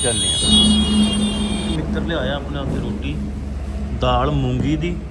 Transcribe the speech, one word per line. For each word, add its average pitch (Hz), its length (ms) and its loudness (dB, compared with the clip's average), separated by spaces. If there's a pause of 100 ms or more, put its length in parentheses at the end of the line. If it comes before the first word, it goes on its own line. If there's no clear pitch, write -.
ਜਾਂਦੇ - 240 0
ਹਾਂ। - 220 0 (1300)
ਮਿੱਤਰ - 240 -2
ਲਿਆਇਆ 147 340 -2
ਆਪਣੇ 143 220 -6
ਵਾਸਤੇ 135 220 -2
ਰੋਟੀ, - 380 -4 (840)
ਦਾਲ 123 320 2
ਮੂੰਗੀ 131 460 0
ਦੀ 170 200 -2 (140)